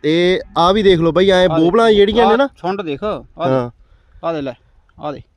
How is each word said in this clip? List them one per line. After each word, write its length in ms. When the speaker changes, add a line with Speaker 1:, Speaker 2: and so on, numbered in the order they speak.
Speaker 1:
ਤੇ 400
ਆਹ 160
ਵੀ 100
ਦੇਖ 160
ਲਓ 120
ਬਾਈ, 180
ਐਂ 200
Speaker 2:
ਆਹ 100
Speaker 1:
ਬੋਬਲਾਂ 320
ਜਿਹੜੀਆਂ 340
ਨੇ 60
Speaker 2:
ਆਹ 60
Speaker 1:
ਨਾ, 120
Speaker 2:
ਸੁੰਡ 200
ਦੇਖ, 220
ਆਹ 200
Speaker 1:
ਹਾਂ। 240
Speaker 2:
ਆਹ 100
ਦੇ 80
ਲੈ, 120
ਆਹ 140
ਦੇ। 80